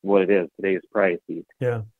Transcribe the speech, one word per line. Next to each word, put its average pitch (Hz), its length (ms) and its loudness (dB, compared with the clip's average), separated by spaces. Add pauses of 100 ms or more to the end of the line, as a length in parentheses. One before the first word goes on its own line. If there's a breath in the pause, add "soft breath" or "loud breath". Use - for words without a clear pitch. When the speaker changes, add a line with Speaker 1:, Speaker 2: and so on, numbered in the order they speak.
Speaker 1:
what 98 200 4
it 92 80 2
is, 92 260 2
today's 95 240 -2 (120)
price. 95 340 0
You, 82 180 -10 (140)
Speaker 2:
Yeah. 120 240 -4 (180)